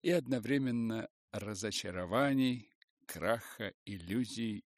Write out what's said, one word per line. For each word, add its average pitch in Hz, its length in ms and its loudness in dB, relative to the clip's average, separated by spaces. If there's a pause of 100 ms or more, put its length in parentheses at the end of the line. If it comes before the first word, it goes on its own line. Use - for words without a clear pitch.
и - 80 2
одновременно 123 1000 2 (220)
разочарований, 107 1400 0 (320)
краха 101 680 -4 (100)
иллюзий 104 800 -4 (120)